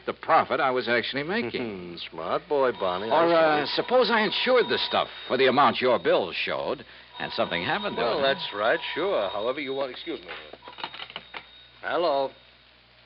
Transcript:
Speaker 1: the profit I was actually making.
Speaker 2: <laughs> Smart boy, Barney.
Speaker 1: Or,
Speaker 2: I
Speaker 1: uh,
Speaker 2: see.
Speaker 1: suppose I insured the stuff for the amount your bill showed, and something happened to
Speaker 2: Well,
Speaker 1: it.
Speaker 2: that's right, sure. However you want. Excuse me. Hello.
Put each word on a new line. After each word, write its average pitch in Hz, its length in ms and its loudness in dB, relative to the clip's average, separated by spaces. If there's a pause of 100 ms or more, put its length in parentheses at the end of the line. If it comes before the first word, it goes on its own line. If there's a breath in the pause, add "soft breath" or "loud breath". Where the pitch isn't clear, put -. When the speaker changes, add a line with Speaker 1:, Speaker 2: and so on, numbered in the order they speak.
Speaker 1:
the 120 60 -2
profit 147 480 2
I 139 100 2
was 123 180 0
actually 120 360 0
making. 104 800 -4
Speaker 2:
<laughs> - 60 -14
Smart 92 380 -4
boy, 135 300 2
Barney. 95 300 -2
Speaker 1:
Or, 113 40 -2
Speaker 2:
I 160 500 4
Speaker 1:
uh, 135 40 -4
Speaker 2:
see. - 100 -6
Speaker 1:
suppose 226 340 2
I 226 120 2
insured 214 460 2
the 113 100 0 (100)
stuff 95 200 0 (200)
for 127 80 0
the 131 100 4
amount 127 340 4
your 120 200 4
bill 131 320 2
showed, 85 520 -4 (360 loud breath)
and 76 120 -6
something 85 320 -2
happened 170 320 -4
to - 60 -2
Speaker 2:
Well, 185 180 0
Speaker 1:
it. - 20 -2
Speaker 2:
that's 151 340 0
right, 120 240 2 (140)
sure. 147 360 0
However 117 300 -2
you 135 120 -6
want. 135 200 -4
Excuse 135 280 -10
me. - 60 -18 (1600)
Hello. 139 480 0 (760)